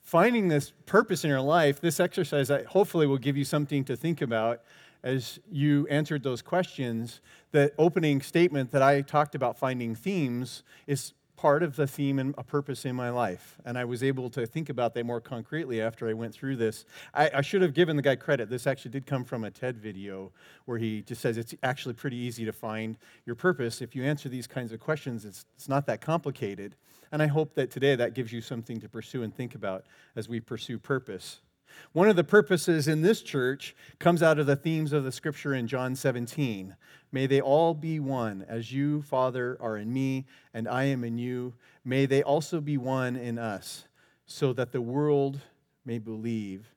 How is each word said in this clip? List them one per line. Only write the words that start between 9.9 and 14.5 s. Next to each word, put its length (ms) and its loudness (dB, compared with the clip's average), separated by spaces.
themes 720 -4
is 240 -4
part 260 4
of 140 -2
the 100 0
theme 320 0
and 200 -2
a 40 -12
purpose 420 -4
in 120 -4
my 120 -2
life. 560 -2
And 140 -6
I 60 -2
was 180 -4
able 280 0
to 180 -4
think 200 -6